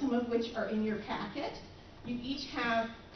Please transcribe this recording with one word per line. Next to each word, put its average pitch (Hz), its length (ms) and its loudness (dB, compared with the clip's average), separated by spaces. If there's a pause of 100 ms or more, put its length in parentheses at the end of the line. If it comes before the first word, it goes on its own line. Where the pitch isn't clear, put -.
some 254 120 4
of 240 160 4
which 233 280 2
are 208 120 0
in 214 140 2
your 214 240 2
packet. 285 460 -2 (520)
You 240 160 -2
each 277 280 -4
have, 233 420 2 (260)